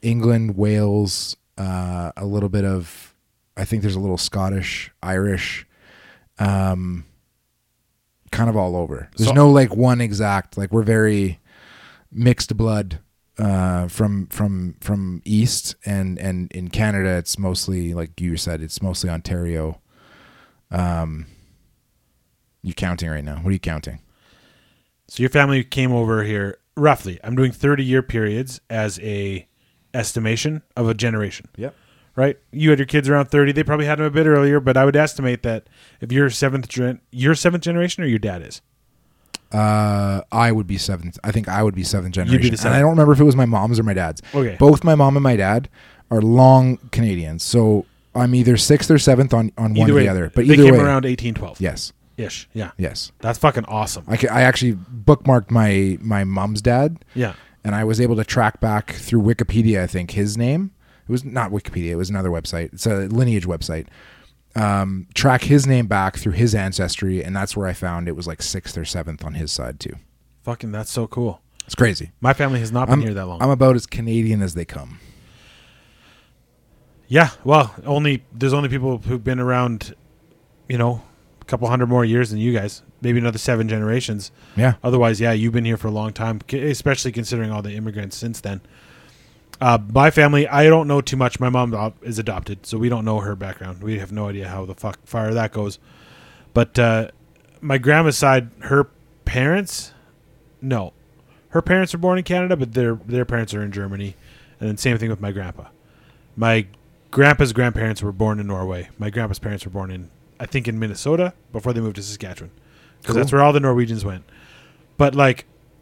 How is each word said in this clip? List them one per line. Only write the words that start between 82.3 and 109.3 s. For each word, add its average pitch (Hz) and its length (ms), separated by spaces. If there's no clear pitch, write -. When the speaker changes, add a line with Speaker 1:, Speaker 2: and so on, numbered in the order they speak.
Speaker 2:
than 107 80
you 117 140
guys, 104 300
maybe 120 180
another 117 200
seven 113 300
generations. 107 600
Speaker 1:
Yeah. 120 260
Speaker 2:
Otherwise, 120 380
yeah, 113 120
you've 113 200
been 117 120
here 113 120
for 110 120
a 107 40
long 107 200
time, 110 280
c-, 139 200
especially 131 420
considering 113 380
all 104 120
the 104 120
immigrants 104 420
since 117 240
then. 98 200
Uh, 120 180
my 139 180
family, 147 380
I 143 160
don't 160 240
know 143 120
too 135 160
much. 127 220
My 127 100
mom 123 260
ado-, 107 280
is 113 160
adopted, 101 480
so 117 120
we 120 100
don't 117 160
know 107 160
her 101 160
background. 95 460
We 107 160
have 98 140
no 104 160
idea 98 200
how 95 160
the 92 100
fuck 101 300
far 110 300
that 113 180
goes. 104 260
But, 117 240
uh, 113 300
my 139 180
grandma's 151 400
side, 131 320
her 139 260
parents, 165 680
no. 117 320
Her 165 120
parents 185 300
were 175 60
born 180 200
in 180 60
Canada, 180 320
but 123 180
their, 120 200
their 123 180
parents 113 300
are 104 80
in 101 100
Germany. 98 440
And 113 100
then 104 100
same 120 200
thing 113 120
with 101 100
my 101 120
grandpa. 92 340
My 113 300
grandpa's 139 420
grandparents 110 500
were 104 100
born 104 280
in 101 80
Norway. 92 400
My 104 120
grandpa's 107 280